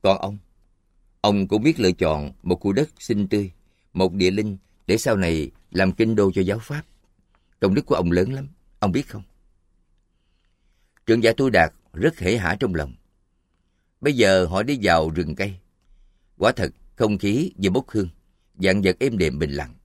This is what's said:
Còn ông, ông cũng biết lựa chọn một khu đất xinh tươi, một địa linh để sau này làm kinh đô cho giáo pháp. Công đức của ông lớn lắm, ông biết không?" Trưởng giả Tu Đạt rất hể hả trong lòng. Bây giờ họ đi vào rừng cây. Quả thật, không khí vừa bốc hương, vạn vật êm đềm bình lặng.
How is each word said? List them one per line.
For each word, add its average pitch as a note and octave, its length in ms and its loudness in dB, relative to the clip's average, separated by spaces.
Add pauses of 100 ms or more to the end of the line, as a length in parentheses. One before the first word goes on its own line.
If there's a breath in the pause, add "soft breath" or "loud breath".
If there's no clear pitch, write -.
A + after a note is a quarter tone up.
Còn G2 160 2
ông, G2+ 200 -10 (800)
ông G2+ 280 2
cũng G#2+ 140 0
biết D#3 180 0
lựa F#2 120 4
chọn D2+ 400 -2 (100)
một F2 180 -2
khu G2 120 -2
đất C#3+ 260 0
xinh G2+ 300 -2
tươi, G2+ 240 -2 (400)
một F2+ 200 0
địa F#2 180 2
linh G#2 260 -2 (300)
để A2 120 2
sau A2+ 180 0
này E2 340 0 (200)
làm F#2 220 0
kinh A2+ 240 0
đô G2+ 160 4
cho F#2+ 100 0
giáo G2 160 -2
pháp. D3 240 -10 (760)
Công G2 140 2
đức C#3+ 120 -2
của - 80 0
ông F2 160 0
lớn F2+ 220 0
lắm, C#3 160 -10 (300)
ông - 140 -2
biết C#3+ 160 -2
không?" F#2+ 140 -14 (1800)
Trưởng A#2 160 2
giả A2+ 140 4
Tu C3+ 140 2
Đạt E2+ 220 4 (200)
rất C3+ 260 -2
hể F#2 180 0
hả F#2 240 -2
trong G2+ 140 -4
lòng. C#2+ 200 -6 (1040)
Bây D3 120 -2
giờ G2 320 4
họ F#2 180 -2
đi C3 200 -2
vào E2 280 4
rừng D#2 240 -4
cây. G2 200 -6 (840)
Quả A2 140 2
thật, - 180 -4 (260)
không G#2 220 0
khí B2+ 340 -2 (100)
vừa G2 80 2
bốc B2+ 200 -2
hương, G2 180 -2 (460)
vạn F#2+ 280 0
vật F#2+ 160 2
êm B2+ 200 -2
đềm D2 200 0
bình D2 120 -4
lặng. C#2 240 -10 (100)